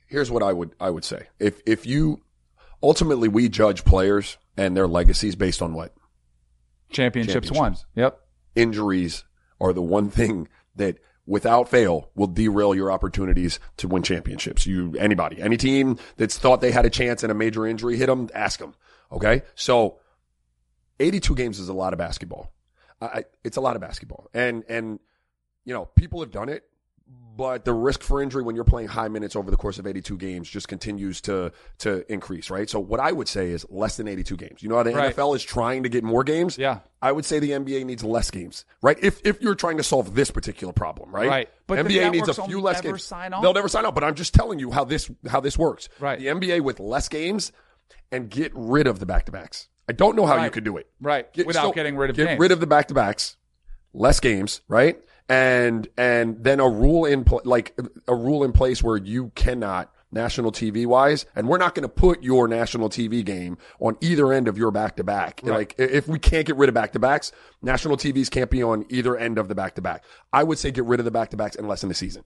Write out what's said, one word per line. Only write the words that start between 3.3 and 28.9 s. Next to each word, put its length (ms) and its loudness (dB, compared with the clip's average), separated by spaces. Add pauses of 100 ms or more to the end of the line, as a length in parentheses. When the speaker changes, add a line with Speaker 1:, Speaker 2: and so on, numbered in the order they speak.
Speaker 1:
judge 340 2
players 540 4 (180)
and 200 0
their 100 4
legacies 500 4
based 240 -2
on 140 -6
what? 180 -12 (1000)
Speaker 2:
Championships 600 -2
won. 240 2
Speaker 1:
Championships. 120 -12 (100)
Speaker 2:
Yep. 240 0 (340)
Speaker 1:
Injuries 680 0 (360)
are 120 2
the 100 -2
one 280 2
thing 380 -2 (280)
that, 220 -4 (280)
without 420 2
fail, 460 2
will 140 0
derail 460 2
your 160 0
opportunities 680 0 (160)
to 120 -6
win 140 0
championships. 640 -2
You, 320 -2
anybody, 440 0
any 160 2
team 400 2 (180)
that's 220 -2
thought 240 6
they 100 4
had 140 4
a 40 4
chance 320 -2
and 80 -2
a 40 0
major 320 -2
injury 320 -4
hit 100 0
'em, 260 0
ask 280 -4
'em. 120 -18 (380)
Okay? 300 2 (120)
So, 440 0 (1000)
eighty-two 340 0
games 240 -4
is 100 -12
a 60 -8
lot 180 -4
of 60 -6
basketball. 540 -10 (480)
I, 60 -10
I, 180 -8 (200)
it's 140 -8
a 20 -4
lot 160 0
of 60 -12
basketball. 500 -16
And, 360 -4
and, 300 -6 (680)
you 100 -10
know, 100 -8
people 360 -4
have 100 -12
done 180 -12
it, 160 -14 (720)
but 280 -6
the 80 0
risk 300 -2
for 180 -2
injury 220 -4
when 140 -6
you're 80 -4
playing 240 4
high 200 -4